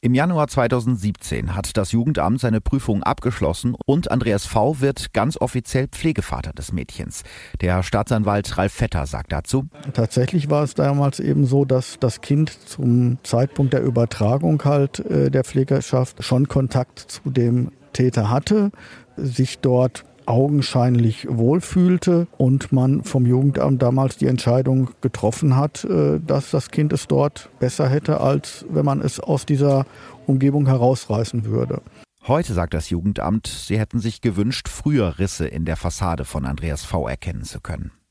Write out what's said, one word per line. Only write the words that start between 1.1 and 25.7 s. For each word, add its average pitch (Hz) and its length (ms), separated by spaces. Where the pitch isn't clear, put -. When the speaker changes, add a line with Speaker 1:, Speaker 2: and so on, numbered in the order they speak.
Speaker 1:
hat - 220
das 98 140
Jugendamt 117 480
seine 113 220
Prüfung 120 400
abgeschlossen 120 720
und 151 240
Andreas 110 340
V. 131 340
wird 139 340
ganz 120 220
offiziell 127 520
Pflegevater - 680
des - 180
Mädchens. - 520
Der 90 220
Staatsanwalt 104 720
Ralf - 180
Vetter - 340
sagt - 240
dazu: 131 340
Speaker 2:
„Tatsächlich 127 580
war 147 120
es 139 120
damals 143 440
eben 143 280
so, 139 180
dass 127 340
das - 220
Kind 147 300
zum 123 720
Zeitpunkt 131 500
der 131 80
Übertragung 123 800
halt, 143 360
äh, 139 320
der 135 120
Pflegerschaft 135 800
schon 135 240
Kontakt 131 520
zu - 320
dem 123 400
Täter 120 380
hatte, 202 420
sich 131 420
dort 127 460
augenscheinlich 123 1000
wohlfühlte 170 960
und 135 320
man 131 320
vom 127 240
Jugendamt 135 560
damals 131 340
die 139 80
Entscheidung 131 640
getroffen 127 540
hat, 143 280